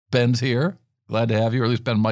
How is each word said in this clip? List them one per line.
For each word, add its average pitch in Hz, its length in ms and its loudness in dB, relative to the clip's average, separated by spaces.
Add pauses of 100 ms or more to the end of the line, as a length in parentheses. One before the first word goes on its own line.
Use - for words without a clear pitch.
(120)
Ben's 123 280 2
here. 135 380 -2 (320)
Glad 113 200 -2
to 110 120 0
have 113 140 0
you, 127 80 0
or - 20 0
at 117 60 0
least 120 120 -2
Ben, 110 280 0